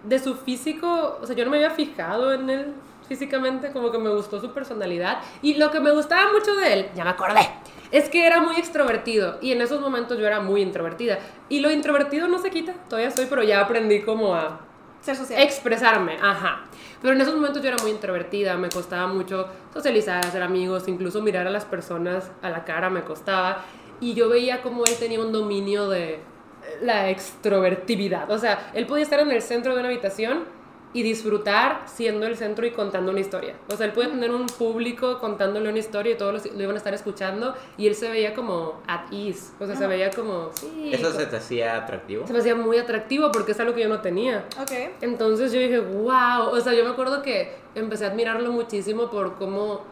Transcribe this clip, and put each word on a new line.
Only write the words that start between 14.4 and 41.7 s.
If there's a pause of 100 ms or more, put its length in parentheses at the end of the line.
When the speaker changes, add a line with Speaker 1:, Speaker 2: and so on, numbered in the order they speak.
Speaker 2:
Ser
social.
Speaker 1:
expresarme,
ajá. (360)
Pero
en
esos
momentos
yo
era
muy
introvertida,
me
costaba
mucho (260)
socializar,
hacer
amigos,
incluso
mirar
a
las
personas (140)
a
la
cara
me
costaba. (360)
Y
yo
veía
como
él
tenía
un
dominio
de (640)
la
extrovertibilidad.
O
sea,
él
podía
estar
en
el
centro
de
una
habitación (320)
y
disfrutar
siendo
el
centro
y
contando
una
historia. (160)
O
sea,
él
podía
tener
un
público
contándole
una
historia
y
todos
los,
lo
iban
a
estar
escuchando (220)
y
él
se
veía
como
at
ease.
O
sea,
se
Speaker 2:
Ajá.
Speaker 1:
veía
como...
Sí,
Speaker 3:
¿Eso
Speaker 1:
co-
Speaker 3:
se
te
hacía